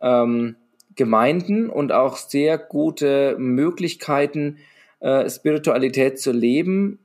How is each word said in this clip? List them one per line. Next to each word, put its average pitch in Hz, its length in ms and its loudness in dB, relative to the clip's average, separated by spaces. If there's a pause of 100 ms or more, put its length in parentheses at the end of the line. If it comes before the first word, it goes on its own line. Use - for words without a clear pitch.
ähm, 120 540 2 (400)
Gemeinden 170 720 2
und 147 220 -2
auch 127 240 2
sehr 151 420 0
gute 147 800 0
Möglichkeiten, 147 1200 -2 (420)
äh, 135 300 0
Spiritualität 135 880 0
zu 131 140 -4
leben 175 720 0